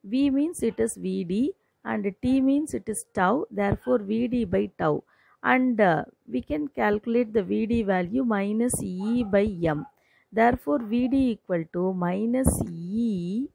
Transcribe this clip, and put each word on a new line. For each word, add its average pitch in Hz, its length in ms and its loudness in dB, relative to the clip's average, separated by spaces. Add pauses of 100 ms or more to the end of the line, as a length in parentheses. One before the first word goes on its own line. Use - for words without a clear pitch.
V 262 260 2
means 285 340 0
it 220 160 -2
is 226 160 0
V 185 300 -4
D 226 280 0 (300)
and 202 380 -4
T 254 180 2
means 277 340 2
it 214 140 -6
is 214 260 -8
tau. 208 380 2
Therefore, 202 460 0
V 220 320 -2
D 240 160 0
by 190 320 0
tau. 156 260 0 (400)
And, 254 380 2
uh, 165 240 4 (260)
we 247 100 -4
can 294 280 -6
calculate 220 640 0
the 214 100 2
V 208 220 0
D 233 180 0
value 190 400 0
minus 220 580 0
E 208 440 -2
by 202 180 4 (220)
M. 151 200 0 (480)
Therefore, 247 460 2
V 240 300 0
D 262 220 2
equal 175 420 -4
to 185 200 0
minus 208 720 0
E 190 880 -4